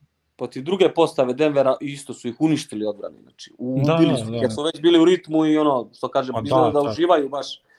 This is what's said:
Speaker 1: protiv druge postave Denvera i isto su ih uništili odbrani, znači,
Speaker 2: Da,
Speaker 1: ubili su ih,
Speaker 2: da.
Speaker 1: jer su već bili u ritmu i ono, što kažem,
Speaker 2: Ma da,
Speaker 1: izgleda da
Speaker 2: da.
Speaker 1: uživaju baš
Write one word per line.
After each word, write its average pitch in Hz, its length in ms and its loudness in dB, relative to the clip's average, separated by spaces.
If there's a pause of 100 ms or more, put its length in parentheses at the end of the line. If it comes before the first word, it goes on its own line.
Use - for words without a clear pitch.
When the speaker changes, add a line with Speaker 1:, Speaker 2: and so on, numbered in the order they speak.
(360)
Speaker 1:
protiv 127 260 -10
druge 180 320 2
postave 147 400 0
Denvera 139 460 2
i 143 120 -8
isto 131 220 -14
su - 140 -10
ih 110 100 -10
uništili 151 480 -2
odbrani, 98 360 -10
znači, - 360 -20
Speaker 2:
Da, 135 360 0
Speaker 1:
ubili 165 220 2
su - 80 -6
ih, 110 60 -8
Speaker 2:
da. 117 60 -6
Speaker 1:
jer 117 160 -2
su 139 100 -8
već 160 180 -6
bili 175 180 6
u 160 60 6
ritmu 156 420 2
i 156 120 2
ono, 139 360 0
što 131 140 -8
kažem, 131 240 -2
Speaker 2:
Ma 120 80 -4
da, 113 60 -6
Speaker 1:
izgleda 131 240 2
da 143 100 0
Speaker 2:
da. 143 100 -2
Speaker 1:
uživaju 156 380 2
baš 139 180 -8 (320)